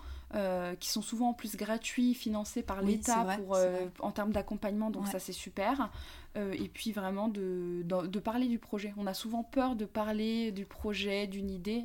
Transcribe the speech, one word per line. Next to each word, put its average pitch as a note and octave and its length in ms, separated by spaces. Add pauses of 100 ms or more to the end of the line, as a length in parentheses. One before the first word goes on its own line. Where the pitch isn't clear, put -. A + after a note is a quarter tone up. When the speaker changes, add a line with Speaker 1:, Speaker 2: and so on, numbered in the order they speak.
(340)
Speaker 1:
euh, F#3 420
qui - 120
sont G#3+ 140
souvent A#3+ 280
en A#3 40
plus G#3 220
gratuits, A3+ 580
financés G#3+ 480
par G3 200
Speaker 2:
Oui, G3+ 100
Speaker 1:
l'État A3+ 260
Speaker 2:
c'est G3+ 60
vrai, F#3+ 140
Speaker 1:
pour, F#3+ 180
Speaker 2:
c'est F#3 100
Speaker 1:
euh, F3+ 40
Speaker 2:
vrai. F3+ 280
Speaker 1:
en G3+ 140
termes G#3 200
d'accompagnement, G#3 580
donc G3+ 140
Speaker 2:
Ouais. G3 60
Speaker 1:
ça, F#3+ 80
c'est F3+ 160
super. G#3+ 560 (480)
Euh, G3 140
et F#3+ 160
puis - 240
vraiment G3 360
de, F3+ 560
de, F3+ 220
de F#3+ 120
parler A#3+ 280
du A#3 120
projet. G3+ 380
On G3+ 100
a F#3+ 80
souvent A#3 280
peur B3+ 340
de G#3 80
parler A3 680
du G3 140
projet, G3+ 640
d'une G3 240
idée, G#3 340